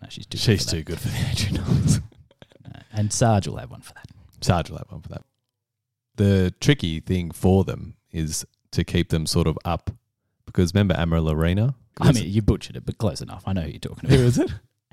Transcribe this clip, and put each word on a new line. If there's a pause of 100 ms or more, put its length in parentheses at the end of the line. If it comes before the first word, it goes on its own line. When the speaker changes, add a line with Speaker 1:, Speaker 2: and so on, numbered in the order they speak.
Speaker 1:
No,
she's
too
Speaker 2:
She's
Speaker 1:
good
for
Speaker 2:
too
Speaker 1:
that.
Speaker 2:
good
for
the
Adrian (280)
Knox.
<laughs> (560)
Speaker 1:
No, (200)
and
Sarge
will
have
one
for
that. (340)
Speaker 2:
Sarge
will
have
one
for
that. (920)
The
tricky
thing
for
them (160)
is (260)
to
keep
them
sort
of
up, (560)
because
remember
Amaryllarena? (260)
Speaker 1:
I
mean,
you
butchered
it,
but
close
enough.
I
know
who
you're
talking
about.
Speaker 2:
Who
is
it? (420)